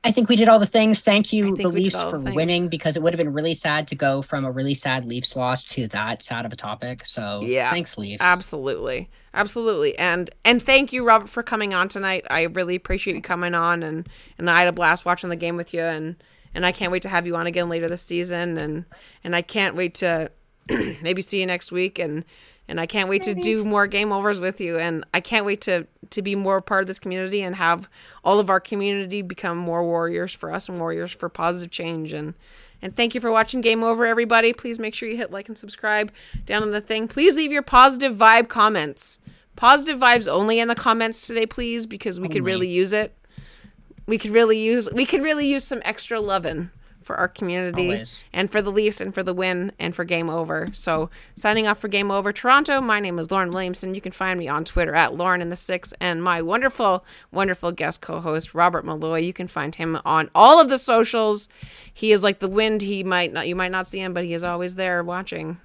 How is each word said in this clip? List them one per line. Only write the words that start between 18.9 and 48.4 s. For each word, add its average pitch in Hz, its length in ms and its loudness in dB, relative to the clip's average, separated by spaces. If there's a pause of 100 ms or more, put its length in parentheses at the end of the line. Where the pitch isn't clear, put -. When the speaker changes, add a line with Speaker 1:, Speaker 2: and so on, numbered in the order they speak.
Speaker 2:
and 175 100 -4
I 175 80 0
can't 196 320 -2
wait 175 220 -4
to 165 340 -2 (180)
<clears throat> - 200 -20 (340)
maybe 180 200 -2
see 196 180 -4
you 185 60 0
next 180 260 -6
week, 185 260 -2
and, 156 260 -6 (460)
and 165 80 -6
I 165 60 -2
can't 190 240 -4
wait 190 180 0
Speaker 1:
Maybe. 196 140 -4
Speaker 2:
to 175 60 -4
do 220 180 0
more 208 220 2
game 202 260 -2
overs 196 280 0
with 185 200 -4
you, 170 180 -2
and 165 240 -2 (120)
I 180 80 0
can't 214 240 -2
wait 208 160 -4
to, 175 240 -2 (240)
to 214 100 -6
be 196 140 -4
more 196 260 0
part 190 220 -2
of 190 40 -4
this 185 120 -10
community 190 440 -4
and 185 140 -6
have 175 320 0 (340)
all 196 180 6
of 196 100 0
our 190 100 4
community 202 600 -4
become 180 340 -6
more 170 260 -2
warriors 170 520 -2
for 160 180 -10
us 190 160 -8
and 180 100 -8
warriors 165 320 -4
for 170 200 -8
positive 175 400 -4
change. 160 420 -8
And, 151 220 -10 (480)
and 190 120 -10
thank 233 200 0
you 233 80 -6
for 240 100 -2
watching 220 300 0
Game 226 200 2
Over, 226 220 2
everybody. 226 480 4
Please 233 260 -8
make 220 160 -8
sure 233 140 -8
you 226 80 -6
hit 233 140 -6
like 196 180 -12
and 220 80 -14
subscribe 214 560 -4 (320)
down 208 180 -2
on 214 80 -2
the 208 120 -4
thing. 220 260 -4
Please 294 280 4
leave 302 160 -2
your 285 100 0
positive 262 520 6
vibe 226 340 8
comments. 208 720 0 (380)
Positive 277 420 6
vibes 240 300 6
only 214 320 2
in 233 80 0
the 233 60 2
comments 226 520 0
today, 226 200 -2
please, 233 400 -6
because 196 340 -8
we 185 80 -4
could 180 140 -2
Speaker 1:
Only. 185 100 0
Speaker 2:
really 185 160 0
use 180 240 2
it. 214 240 -2 (920)
We 214 120 0
could 208 120 -6
really 220 300 6
use, 226 320 2
we 254 140 2
could - 160 2
really 294 260 2
use 277 160 0
some 254 220 -6
extra 214 340 -6
lovin' 175 500 -2 (320)
for - 140 -8
our 180 100 0
community 180 580 -4
Speaker 1:
Always. 202 380 -6 (120)
Speaker 2:
and 190 180 -2